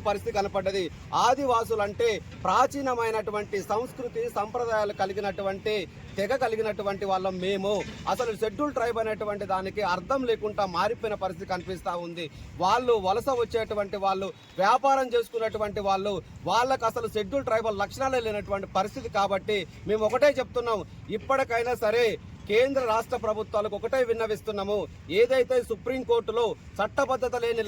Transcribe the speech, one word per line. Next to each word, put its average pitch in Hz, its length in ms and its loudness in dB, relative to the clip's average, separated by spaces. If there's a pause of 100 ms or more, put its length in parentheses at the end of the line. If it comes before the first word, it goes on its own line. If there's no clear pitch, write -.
పరిస్థితి 202 300 -2
కనపడ్డది. 196 460 0 (420)
ఆదివాసులు 233 600 2
అంటే 226 220 2 (360)
ప్రాచీనమైనటువంటి 220 1120 0 (140)
సంస్కృతి, 233 520 -4 (160)
సంప్రదాయాలు 214 600 0
కలిగినటువంటి 196 720 -2 (420)
తెగ 202 160 0 (100)
కలిగినటువంటి 208 680 0
వాళ్ళం 185 240 0 (100)
మేము. 196 280 0 (380)
అసలు 233 200 0 (100)
షెడ్యూల్ 254 360 -2
ట్రైబ్ 233 260 0
అనేటువంటి 208 500 -4
దానికి 190 280 -2 (120)
అర్థం 185 360 0
లేకుండా 214 360 0 (120)
మారిపోయిన 208 460 0
పరిస్థితి 185 300 -4
కనిపిస్తా 180 400 -4 (120)
ఉంది. 170 220 -8 (360)
వాళ్ళు 240 300 6 (140)
వలస 220 220 2 (120)
వచ్చేటువంటి 208 640 -2
వాళ్ళు, 196 240 0 (340)
వ్యాపారం 262 520 6
చేసుకున్నటువంటి 214 720 0
వాళ్ళు, 196 260 2 (360)
వాళ్ళకు 240 400 4
అసలు 226 260 -4
షెడ్యూల్ 214 340 -2
ట్రైబల్ 220 320 0
లక్షణాలే 262 440 0
లేనటువంటి 202 420 -4 (100)
పరిస్థితి. 208 400 -4
కాబట్టి 196 400 0 (300)
మేము 214 200 2
ఒకటే 269 220 6 (100)
చెప్తున్నాం, 233 400 -2 (360)
ఇప్పటికైనా 240 560 0 (100)
సరే 226 220 4 (440)
కేంద్ర 262 320 4 (120)
రాష్ట్ర 226 320 0
ప్రభుత్వాలకు 214 520 -2
ఒకటే 226 220 0 (100)
విన్నవిస్తున్నాము, 208 720 -2 (420)
ఏదైతే 254 340 4 (140)
సుప్రీంకోర్టులో 233 760 0 (320)
చట్టబద్ధత 254 680 0
లేని 233 240 2